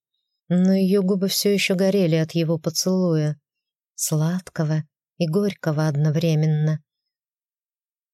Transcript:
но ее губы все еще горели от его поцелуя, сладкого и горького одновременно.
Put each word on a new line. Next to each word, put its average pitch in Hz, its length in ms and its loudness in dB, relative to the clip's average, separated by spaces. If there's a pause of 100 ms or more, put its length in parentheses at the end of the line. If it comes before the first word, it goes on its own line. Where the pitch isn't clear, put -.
(480)
но 180 240 2
ее 190 300 2
губы 190 260 0
все 202 240 -2
еще 190 220 0
горели 190 400 2
от 160 180 0
его 165 260 0
поцелуя, 165 800 -2 (560)
сладкого 156 880 -2 (340)
и 175 80 -2
горького 160 640 -2
одновременно. 156 920 0 (1300)